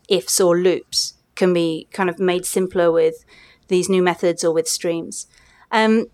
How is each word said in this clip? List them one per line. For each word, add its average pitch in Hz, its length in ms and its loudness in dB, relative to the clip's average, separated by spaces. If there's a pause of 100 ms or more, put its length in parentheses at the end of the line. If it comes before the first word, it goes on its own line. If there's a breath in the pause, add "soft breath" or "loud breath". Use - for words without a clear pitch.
ifs - 320 0
or 175 160 4
loops - 580 -2 (200)
can 185 180 2
be 165 400 -2
kind 185 160 -2
of 170 100 -4
made 185 280 -2
simpler 185 440 0
with 165 340 0 (420 soft breath)
these 180 220 0
new 190 140 2
methods 170 420 0
or 165 100 0
with 160 140 0
streams. - 580 -6 (440 soft breath)
Um, 220 420 2